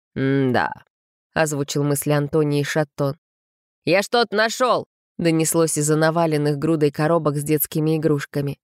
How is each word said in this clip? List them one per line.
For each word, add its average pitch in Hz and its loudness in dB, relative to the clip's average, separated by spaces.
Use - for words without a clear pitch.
«М-да», 131 0
озвучил 147 -2
мысли 147 0
Антонии 147 0
Шаттон. 143 -4
«Я 175 2
что-то 233 0
нашёл!» 214 0
донеслось 160 0
из-за 151 0
наваленных 156 0
грудой 151 0
коробок 151 0
с 147 -4
детскими 156 0
игрушками. 143 -2